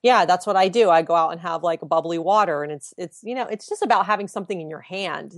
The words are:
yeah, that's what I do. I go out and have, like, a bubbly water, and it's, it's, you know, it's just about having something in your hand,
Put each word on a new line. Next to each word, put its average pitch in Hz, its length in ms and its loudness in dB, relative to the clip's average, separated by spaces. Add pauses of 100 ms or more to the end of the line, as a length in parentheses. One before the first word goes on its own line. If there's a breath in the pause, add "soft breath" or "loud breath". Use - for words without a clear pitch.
yeah, 233 220 4
that's 180 200 0
what 208 100 0
I 190 120 4
do. 202 240 2
I 165 100 6
go 170 140 0
out 160 160 2
and 170 100 -10
have, 165 220 -6
like, 165 180 -2
a 160 60 -14
bubbly 165 320 0
water, 175 440 2
and 147 80 -8
it's, 147 260 -14
it's, 175 260 -12
you 233 100 -8
know, 254 120 -4
it's - 220 -10
just - 140 -6
about 208 240 4
having 202 220 -2
something 196 320 -8
in 156 100 -10
your 156 120 -12
hand, 160 560 -10